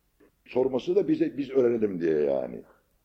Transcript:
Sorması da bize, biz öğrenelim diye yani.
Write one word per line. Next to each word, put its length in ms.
Sorması 500
da 120
bize, 300
biz 120
öğrenelim 520
diye 180
yani. 420